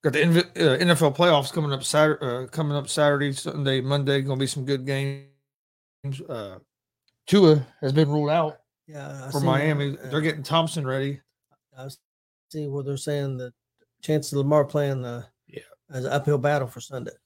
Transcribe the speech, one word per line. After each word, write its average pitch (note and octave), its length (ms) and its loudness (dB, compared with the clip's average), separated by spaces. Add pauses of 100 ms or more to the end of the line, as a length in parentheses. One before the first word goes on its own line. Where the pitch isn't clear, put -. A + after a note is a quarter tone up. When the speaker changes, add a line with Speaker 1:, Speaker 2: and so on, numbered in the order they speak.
Speaker 1:
Got C#3 100 2
the D3 80 0
N E3+ 120 4
V, E3+ 80 6 (160)
uh, D#3 160 4
N F3 180 2
F D#3 100 4
L D3 100 4
playoffs D3+ 400 4
coming D3 220 -2
up C3+ 60 -4
Satur-, D3+ 420 2
uh, B2+ 280 -4
coming D3 280 -2
up C#3 100 -6
Saturday, C#3+ 460 2
Sunday, C3+ 480 -2
Monday. C#3 400 0
Gonna C3+ 180 -4
be C#3 60 0
some C3+ 180 -6
good C3+ 220 -4
games. C#3 400 -6 (1040)
Uh, G2+ 300 -12 (680)
Tua D#3 400 6 (160)
has C#3 100 -2
been D3+ 160 4
ruled D3 220 -2
out D#3 300 -2 (260)
Speaker 2:
Yeah, C#3+ 400 -16
I C3+ 60 -12
Speaker 1:
for C#3 80 -2
Speaker 2:
seen C#3 80 2
Speaker 1:
Miami. C#3+ 480 2
Speaker 2:
that, C3 160 -14
Speaker 1:
They're D#3 80 -2
Speaker 2:
uh, - 20 -2
Speaker 1:
getting D3+ 220 -2
Thompson D#3+ 420 0
ready. C3+ 360 -4 (540)
Speaker 2:
I C3 120 -16 (640)
see D3+ 160 -8
where C#3 160 -6
they're C#3 140 -4
saying C#3 400 -4
the B2 140 -10 (520)
chance D3+ 280 0
of C#3+ 60 -2
Lamar C#3+ 260 4
playing C#3+ 380 -2
the A#2+ 240 -10 (220)
Speaker 1:
Yeah. - 160 -18 (260)
Speaker 2:
as C3 160 -8
an C3 60 -4
uphill C#3+ 260 2
battle C#3 300 0
for A#2+ 140 -16
Sunday. B2 280 -12 (160)